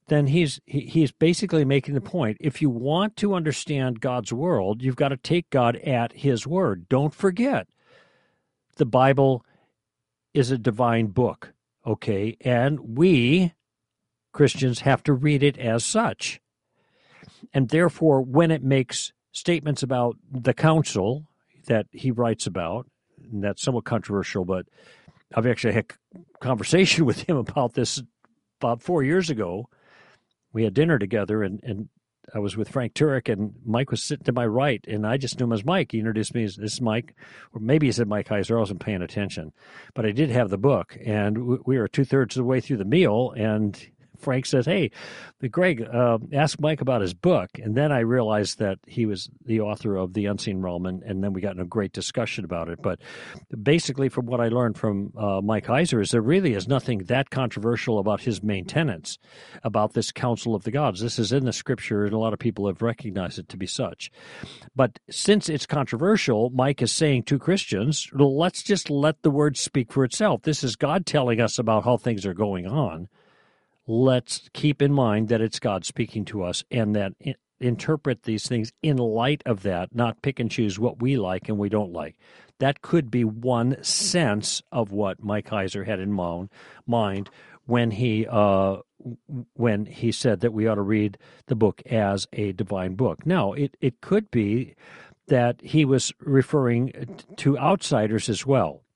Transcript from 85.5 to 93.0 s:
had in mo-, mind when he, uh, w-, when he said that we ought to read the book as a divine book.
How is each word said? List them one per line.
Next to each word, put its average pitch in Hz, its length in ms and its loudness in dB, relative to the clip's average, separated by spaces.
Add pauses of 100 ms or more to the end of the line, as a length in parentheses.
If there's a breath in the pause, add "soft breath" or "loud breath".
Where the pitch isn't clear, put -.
had 101 120 -4
in 98 120 -4
mo-, 90 380 -4 (360 loud breath)
mind 101 460 -2 (340 loud breath)
when 117 240 2
he, 110 380 0
uh, 98 500 4 (220)
w-, 123 540 -12
when 107 340 0
he 117 240 -4
said 104 300 0
that 117 120 0
we 110 140 0
ought 107 80 2
to 101 80 -2
read 104 340 0 (300 soft breath)
the 123 80 -2
book 107 320 2
as 101 440 0
a 104 200 -4
divine 92 420 -4
book. 101 320 -2